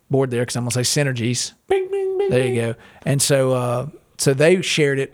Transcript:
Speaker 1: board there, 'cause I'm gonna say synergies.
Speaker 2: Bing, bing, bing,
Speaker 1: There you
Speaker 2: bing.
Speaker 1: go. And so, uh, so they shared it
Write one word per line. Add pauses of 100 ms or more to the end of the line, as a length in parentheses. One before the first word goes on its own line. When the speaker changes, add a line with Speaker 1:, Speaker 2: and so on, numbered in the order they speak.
Speaker 1:
board
there,
'cause
I'm
gonna
say
synergies. (160)
Speaker 2:
Bing,
bing,
bing,
Speaker 1:
There
you
Speaker 2:
bing.
Speaker 1:
go. (300)
And
so,
uh, (300)
so
they
shared
it